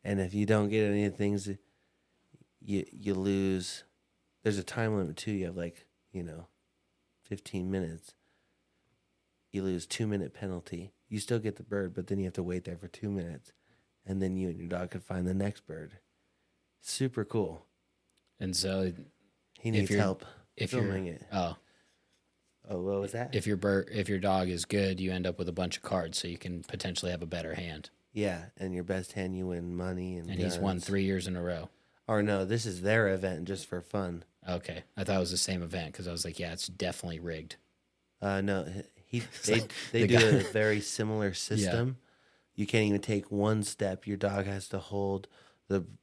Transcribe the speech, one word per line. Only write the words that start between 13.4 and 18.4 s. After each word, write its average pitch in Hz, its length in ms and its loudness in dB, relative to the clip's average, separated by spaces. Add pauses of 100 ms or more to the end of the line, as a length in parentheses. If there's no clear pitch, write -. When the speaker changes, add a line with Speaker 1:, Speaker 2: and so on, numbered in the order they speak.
Speaker 1:
And 98 160 -2
then 92 160 0
you 92 120 0
and 85 100 -6
your 87 100 -8
dog 90 220 -4
can 87 100 -8
find 90 260 -2
the 92 60 2
next 98 320 0
bird. 78 280 -12 (880)
Super 127 440 -2
cool. 82 400 -2 (720)
Speaker 2:
And 92 160 -2